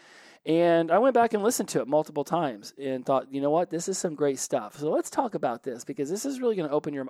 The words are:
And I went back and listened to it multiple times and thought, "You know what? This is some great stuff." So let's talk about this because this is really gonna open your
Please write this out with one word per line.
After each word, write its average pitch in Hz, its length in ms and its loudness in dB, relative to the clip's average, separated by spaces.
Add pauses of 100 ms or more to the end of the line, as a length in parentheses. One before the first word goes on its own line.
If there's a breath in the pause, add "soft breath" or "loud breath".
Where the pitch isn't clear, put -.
(460 loud breath)
And 165 460 4
I 175 60 6
went 254 160 4
back 233 200 4
and 208 80 2
listened 208 280 0
to 147 120 0
it 113 60 -6
multiple 151 380 0
times 131 520 -4
and 131 280 -6
thought, 135 260 0
"You 139 80 -4
know 143 120 2
what? 175 180 2
This 165 180 -6
is 190 100 -4
some 165 180 -4
great 143 240 0
stuff." 107 380 -4
So 147 120 -2
let's 285 200 0
talk 262 260 -2
about 131 280 -2
this 127 220 -8
because 143 240 -4
this 202 160 -4
is 269 160 -6
really 233 140 2
gonna 160 140 -2
open 151 240 -2
your 135 160 -6